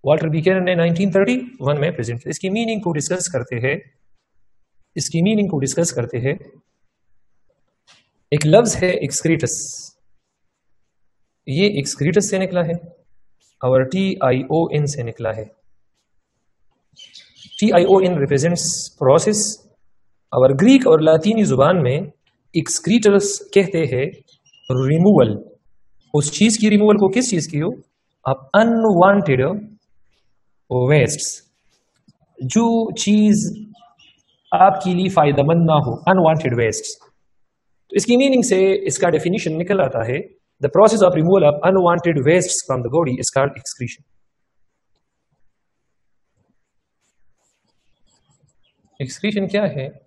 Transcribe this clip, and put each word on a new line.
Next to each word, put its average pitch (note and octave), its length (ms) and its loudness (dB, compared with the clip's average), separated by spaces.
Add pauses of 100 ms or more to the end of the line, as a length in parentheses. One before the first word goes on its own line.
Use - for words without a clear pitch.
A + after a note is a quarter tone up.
Walter D#3 260 0
B D#3+ 120 -2
Kennan F#3 220 0
ने F3+ 120 0
नाइनटीन E3+ 340 0
थर्टी G3+ 240 2 (260)
वन C#3+ 200 -2
में E3+ 120 -2
present A#2 280 -8
किया। - 100 -12
इसकी - 200 -8
meaning A3 320 -4
को F3 100 -4
discuss E3+ 400 -6
करते A#2+ 240 -6 (100)
हैं, C#3 100 -2 (1200)
इसकी E3 260 -4
meaning G3+ 280 0
को D3+ 100 -4
discuss E3 320 -4
करते A#2+ 260 -6
हैं। C3 160 -2 (2000)
एक D3+ 140 -2
loves G#3+ 360 4
है F3 80 -2 (140)
एक्सक्रीटस, D3 500 -4 (1900)
ये D#3 200 -2 (120)
एक्सक्रीटस E3+ 520 -2
से F#3+ 80 -2
निकला F3+ 240 -4
है E3+ 120 -4 (840)
और C3 320 2
टीआईओएन D#3 1000 -2
से B2 100 -8
निकला A2+ 340 -6
है। A2 60 -10 (2250)
टीआईओएन F#3+ 600 4
represents C#3+ 440 0 (380)
process। E3 380 4 (920)
और C3 300 4
Greek C4 240 6
और D#3+ 160 4
Latini F3 420 2
जुबान D3 380 2
में C3 160 -2 (560)
एक्सक्रीटस G3+ 840 0 (160)
कहते F3+ 260 2 (140)
हैं C#3 120 -2 (640)
removal। C3+ 640 4 (800)
उस D3 240 0
चीज A3 220 2
की G#3+ 80 2
removal G#3 280 4
को, G3 180 2
किस B3+ 160 -2
चीज D#3+ 160 -4
की D3+ 120 -6
हो? E3+ 120 -4 (540)
आप - 300 -6
unwanted G3+ 880 4 (1300)
वेस्ट्स, B2+ 580 2 (1080)
जो E3+ 260 0 (360)
चीज G#3+ 360 4 (1160)
आपके F#3 420 0
लिए F#3 160 -2
फायदेमंद D3 580 2
ना D#3 160 2
हो, A#2+ 80 -4 (180)
unwanted D#3+ 480 0
wastes। A2 320 -4 (1000)
तो - 40 -2
इसकी A#3+ 200 2
meaning C4 280 2
से F#3+ 140 0 (280)
इसका F3 240 -2
definition D#3+ 460 -4
निकल F#3 240 -2
आता A#2+ 280 -2
है, C3 100 -4 (420)
"The C3 160 -2
process G#3 300 4
of F3+ 120 2
removal E3+ 300 4
of D3 60 2 (140)
unwanted E3+ 600 2
wastes F3 380 0
from B2+ 200 -4
the A#2+ 100 -6
body D3 260 0
is - 140 -6
called C3+ 260 0
excretion." - 400 -12 (4000)
Excretion G3 500 -6
क्या G#3 140 -2 (140)
है? C3 100 -8 (180)